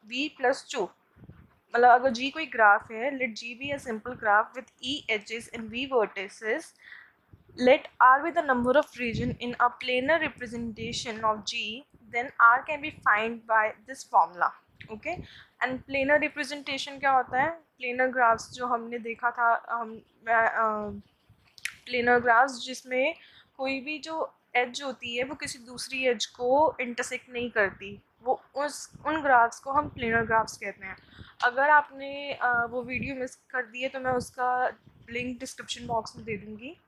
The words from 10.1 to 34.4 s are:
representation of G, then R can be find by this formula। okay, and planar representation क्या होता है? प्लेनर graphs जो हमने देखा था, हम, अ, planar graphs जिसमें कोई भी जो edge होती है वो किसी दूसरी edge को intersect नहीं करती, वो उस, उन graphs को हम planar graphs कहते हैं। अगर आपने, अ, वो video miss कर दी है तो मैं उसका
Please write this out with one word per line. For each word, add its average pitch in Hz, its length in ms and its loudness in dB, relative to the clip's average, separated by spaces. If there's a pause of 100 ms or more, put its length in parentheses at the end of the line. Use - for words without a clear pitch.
representation 233 960 -8
of 214 120 2
G, 220 460 -8 (320)
then 247 160 -4 (140)
R 233 140 10
can 277 240 -4
be 302 80 -6
find 226 420 0
by 220 400 2 (180)
this 269 140 -14 (100)
formula। 175 360 2 (420)
okay, 285 240 -8 (500)
and 254 60 -4
planar 269 460 0
representation 285 840 -6
क्या 277 100 2
होता 254 320 2
है? 311 80 0
प्लेनर 254 560 -4
graphs 240 440 2
जो 247 160 -8
हमने 233 320 -4
देखा 233 320 -4
था, 233 400 0
हम, 226 280 -8 (300)
अ, 214 720 0 (840)
planar 247 340 2
graphs 240 460 4
जिसमें 262 480 -2 (420)
कोई 269 240 -4
भी 302 180 -10
जो 320 360 -8 (200)
edge 247 280 -2
होती 240 340 -10
है 247 80 -2
वो 285 100 -10
किसी 277 240 -10
दूसरी 254 480 -6
edge 240 200 0
को 262 540 2
intersect 247 500 -6
नहीं 240 200 -6
करती, 202 520 -2 (200)
वो 247 200 -2 (120)
उस, 285 380 -6 (140)
उन 311 160 -2
graphs 240 380 4
को 269 120 -8
हम 294 160 0
planar 233 340 -2
graphs 220 340 0
कहते 196 300 -12
हैं। 190 100 -14 (480)
अगर 254 260 2
आपने, 285 640 2
अ, 240 380 0
वो 247 120 -6
video 247 320 -6
miss 254 220 -8
कर 254 300 -8
दी 240 160 -12
है 262 60 -2
तो 269 120 -8
मैं 254 120 -2
उसका 247 560 -2 (420)